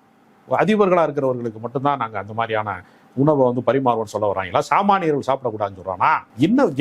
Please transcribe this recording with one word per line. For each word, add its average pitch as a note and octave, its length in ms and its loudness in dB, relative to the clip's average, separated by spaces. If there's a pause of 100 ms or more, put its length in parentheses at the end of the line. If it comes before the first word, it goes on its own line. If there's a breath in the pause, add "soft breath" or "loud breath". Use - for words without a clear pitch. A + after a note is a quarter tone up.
(480)
அதிபர்களா F3+ 600 2
இருக்கிறவர்களுக்கு B2 580 -4
மட்டும்தான் C3 380 -2
நாங்க A2 200 -8
அந்த G#2+ 160 -12
மாதிரியான G#2+ 400 -2 (420 soft breath)
உணவை C#3+ 280 4
வந்து B2 180 -2
பரிமாறுவோம்னு A#2 460 0
சொல்ல G#2+ 180 -2
வர்றாங்களா? F#2+ 300 -2 (100)
சாமானியர்கள் E3+ 580 2
சாப்பிடக்கூடாதுன்னு G#2+ 520 -4
சொல்றானா? G2 300 0 (360)
என்ன, B3+ 180 4 (160)